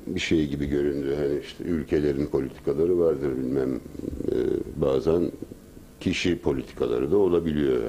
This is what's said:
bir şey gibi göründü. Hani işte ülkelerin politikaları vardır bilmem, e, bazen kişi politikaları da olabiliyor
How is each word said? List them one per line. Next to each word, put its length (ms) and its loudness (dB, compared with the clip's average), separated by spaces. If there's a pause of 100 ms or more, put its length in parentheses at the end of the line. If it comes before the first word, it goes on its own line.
bir 120 -4
şey 280 2
gibi 180 -4
göründü. 540 0
Hani 220 0
işte 220 -14
ülkelerin 640 0
politikaları 760 0
vardır 380 2
bilmem, 380 -2
e, 600 -6 (460)
bazen 500 2 (680)
kişi 400 0
politikaları 720 -2
da 60 6
olabiliyor 560 4 (160)